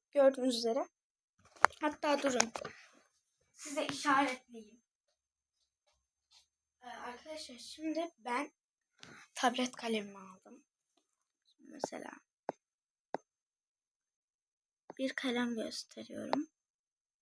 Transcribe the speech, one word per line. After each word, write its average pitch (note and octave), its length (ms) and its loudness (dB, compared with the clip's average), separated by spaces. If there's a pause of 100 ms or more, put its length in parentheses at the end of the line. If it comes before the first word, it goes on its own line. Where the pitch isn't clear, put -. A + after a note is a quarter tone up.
(120)
Gördüğünüz C4+ 460 6
üzere. A#3+ 300 2 (920)
Hatta D4 420 2
durun. B3 280 4 (1000)
Size D4 320 -4
işaretleyeyim. B3+ 960 2 (2000)
Ee, B3 60 -16
arkadaşlar B3 680 -10
şimdi D#4+ 600 -2
ben A#3+ 340 -2 (840)
tablet B3 400 2
kalemimi G#3 420 -2
aldım. F#3+ 460 -20 (960)
Mesela - 520 -8 (2750)
bir C4 160 -2
kalem A#3+ 420 0
gösteriyorum. A3+ 920 -4 (760)